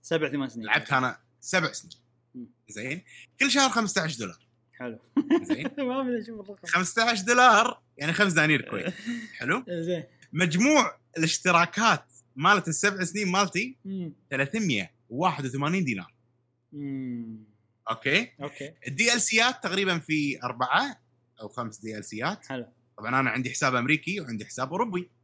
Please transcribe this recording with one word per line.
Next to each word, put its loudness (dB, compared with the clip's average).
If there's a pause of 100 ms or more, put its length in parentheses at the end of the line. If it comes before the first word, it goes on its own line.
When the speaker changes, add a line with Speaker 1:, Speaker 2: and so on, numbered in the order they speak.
Speaker 1:
سبع -2
ثمان -4
سنين. -10
Speaker 2:
لعبت 0
أنا 0 (220)
سبع 0
سنين. -10 (400)
Speaker 1:
مم. -12 (220)
Speaker 2:
زين. -8 (360)
كل 2
شهر 4
خمستاش 0
دولار. -10 (340)
Speaker 1:
حلو. -12 (420)
Speaker 2:
زين. -4 (100)
Speaker 1:
<laughs> -4
ما -2
أدري -2
أشوف -14
الرقم. -16
Speaker 2:
خمستاش 2
دولار، 6 (160)
يعني 0
خمس 4
دنانير 6
كويت. -6 (220)
Speaker 1:
<laughs> -12
Speaker 2:
حلو؟ -2
Speaker 1:
زين. -4 (300)
Speaker 2:
مجموع 4 (200)
الاشتراكات 2 (300)
مالت 4
السبع 0
سنين -2
مالتي 0
Speaker 1:
مم. -8 (160)
Speaker 2:
ثلاثمية -2 (180)
وواحد -2
وثمانين -2
دينار. -6 (600)
Speaker 1:
مم. -10 (460)
Speaker 2:
أوكي؟ -2 (100)
Speaker 1:
أوكي. -10 (140)
Speaker 2:
الدي 2
إل 2
سيات 2
تقريبًا 0
في -2
أربعة -2 (400)
أو -12
خمس -10
دي -8
إل -10
سيات. -6
Speaker 1:
حلو. -10 (300)
Speaker 2:
طبعًا -2
أنا 0
عندي -2
حساب 0
أمريكي -2
وعندي -8
حساب -8
أوروبي. -4 (140)